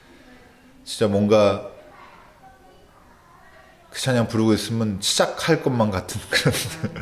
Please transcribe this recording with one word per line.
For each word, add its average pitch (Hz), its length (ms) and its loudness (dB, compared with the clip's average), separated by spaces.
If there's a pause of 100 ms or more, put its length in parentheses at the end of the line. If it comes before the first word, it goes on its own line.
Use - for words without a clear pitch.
(840)
진짜 - 220 -2
뭔가 101 640 4 (2250)
그 - 100 -12
찬양 120 280 0
부르고 110 260 2
있으면 107 480 -2
시작할 - 600 0
것만 117 280 0
같은 92 320 -6
<laughs> - 60 -18
그런, - 240 0 (480)